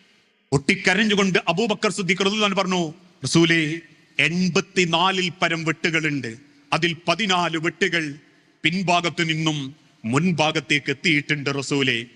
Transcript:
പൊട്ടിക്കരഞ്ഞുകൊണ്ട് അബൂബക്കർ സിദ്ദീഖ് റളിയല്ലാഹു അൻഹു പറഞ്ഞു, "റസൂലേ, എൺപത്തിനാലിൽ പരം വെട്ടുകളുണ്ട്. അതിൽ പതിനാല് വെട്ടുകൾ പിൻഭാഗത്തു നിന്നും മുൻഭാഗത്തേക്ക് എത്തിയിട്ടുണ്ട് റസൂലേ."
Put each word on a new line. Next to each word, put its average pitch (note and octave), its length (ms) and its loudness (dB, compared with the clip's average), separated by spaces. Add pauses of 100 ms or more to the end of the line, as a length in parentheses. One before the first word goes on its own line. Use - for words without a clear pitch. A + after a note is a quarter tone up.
(520)
പൊട്ടിക്കരഞ്ഞുകൊണ്ട് G3 960 2
അബൂബക്കർ G#3 440 0
സിദ്ദീഖ് F#3 280 -2
റളിയല്ലാഹു G#3 260 0
അൻഹു G3 160 0
പറഞ്ഞു, F3+ 320 -2 (300)
"റസൂലേ, E3 560 2 (400)
എൺപത്തിനാലിൽ F3+ 1120 0 (100)
പരം E3 220 0
വെട്ടുകളുണ്ട്. D#3 760 -2 (360)
അതിൽ E3 240 0 (100)
പതിനാല് F3 500 0
വെട്ടുകൾ D#3+ 580 -2 (480)
പിൻഭാഗത്തു E3+ 600 0
നിന്നും D#3 520 -2 (300)
മുൻഭാഗത്തേക്ക് D3+ 840 0
എത്തിയിട്ടുണ്ട് D3 680 0
റസൂലേ." C3 480 0 (100)